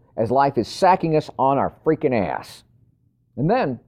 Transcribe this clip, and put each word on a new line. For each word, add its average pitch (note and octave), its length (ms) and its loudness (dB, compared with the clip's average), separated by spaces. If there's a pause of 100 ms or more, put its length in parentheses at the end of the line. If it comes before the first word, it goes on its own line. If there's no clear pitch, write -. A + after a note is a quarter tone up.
(180)
as A2 120 -2
life C#3 280 2
is G#2 100 -2
sacking E3 480 2
us D3 220 -2
on C3+ 180 2
our G2 180 -2 (100)
freaking D3 300 0
ass. E2 480 -4 (720)
And C#3+ 140 -2
then F#3 380 -2